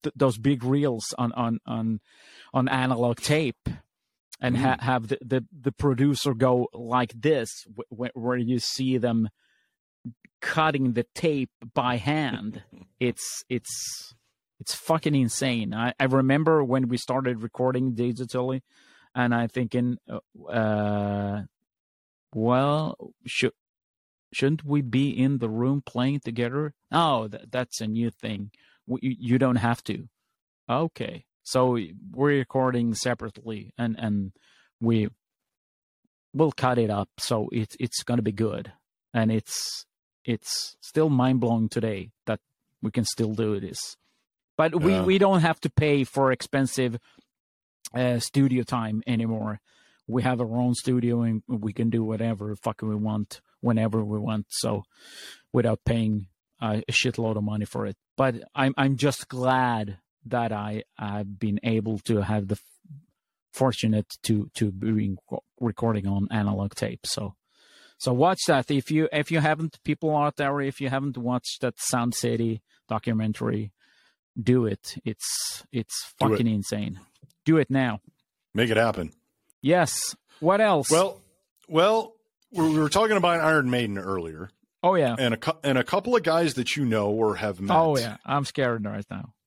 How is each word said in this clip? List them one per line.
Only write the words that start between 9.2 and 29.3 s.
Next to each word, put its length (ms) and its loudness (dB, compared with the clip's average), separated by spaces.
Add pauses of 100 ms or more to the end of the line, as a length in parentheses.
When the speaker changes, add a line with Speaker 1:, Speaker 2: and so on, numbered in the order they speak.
Speaker 1:
cutting 540 0
the 100 0 (100)
tape 360 0 (240)
by 220 0
hand. 720 -4
Speaker 2:
<laughs> 40 -20 (280)
Speaker 1:
It's, 480 -4
it's, 680 -8 (440)
it's 160 -8
fucking 400 0
insane. 580 0
I, 260 -2
I 60 2
remember 580 4
when 260 2
we 100 -2
started 440 -2
recording 520 0
digitally, 680 -2 (540)
and 200 2
I 120 2
thinking, 500 -2 (100)
uh, 120 -8 (340)
uh, 920 0 (920)
"Well, 640 2 (260)
shou-, 280 -2 (840)
shouldn't 320 0
we 160 2
be 260 0 (100)
in 200 2
the 100 -2
room 320 0
playing 400 -2
together?" 540 -4 (180)
"Oh, 360 2
th-, 220 -14
that's 300 -4
a 60 -4
new 240 -2
thing. 400 -10 (360)
W-, 160 -4
you, 160 -2
you 200 2